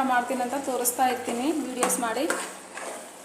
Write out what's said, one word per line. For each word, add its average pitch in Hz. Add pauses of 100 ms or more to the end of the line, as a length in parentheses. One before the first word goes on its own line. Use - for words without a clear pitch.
ಮಾಡ್ತೀನಿ 247
ಅಂತ 247
ತೋರಿಸ್ತಾ 262
ಇರ್ತೀನಿ 247
ವೀಡಿಯೋಸ್ 254
ಮಾಡಿ. 240 (960)